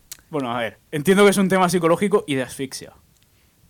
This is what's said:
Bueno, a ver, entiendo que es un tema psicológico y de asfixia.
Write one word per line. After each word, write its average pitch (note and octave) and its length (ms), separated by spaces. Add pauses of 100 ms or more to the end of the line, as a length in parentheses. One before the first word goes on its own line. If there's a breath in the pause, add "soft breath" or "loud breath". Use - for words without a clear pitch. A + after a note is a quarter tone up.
(300)
Bueno, C3+ 200
a A#2+ 100
ver, G#2+ 180 (120)
entiendo F#3 340
que G3+ 60
es G3 60
un G3 140
tema F#3 180
psicológico F3 580
y C#3 100
de C3 60
asfixia. - 520 (760)